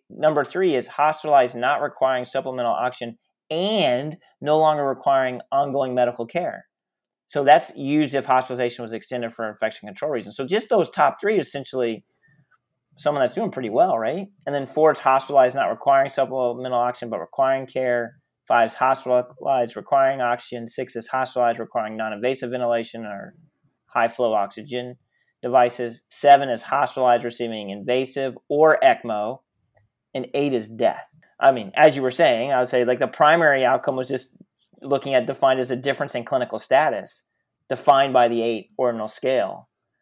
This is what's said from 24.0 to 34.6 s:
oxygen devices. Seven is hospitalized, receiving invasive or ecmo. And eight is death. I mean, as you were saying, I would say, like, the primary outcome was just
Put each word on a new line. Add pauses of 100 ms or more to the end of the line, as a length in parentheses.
oxygen (460)
devices.
Seven
is
hospitalized,
receiving
invasive (100)
or
ecmo. (760)
And
eight
is
death. (320)
I
mean,
as
you
were
saying,
I
would
say,
like,
the
primary
outcome
was
just (440)